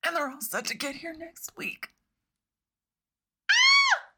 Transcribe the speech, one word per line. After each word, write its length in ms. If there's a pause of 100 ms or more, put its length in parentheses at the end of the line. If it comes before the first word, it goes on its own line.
And 100
they're 140
all 100
set 280
to 100
get 180
here 180
next 440
week. 320 (1600)
Ah! 480 (180)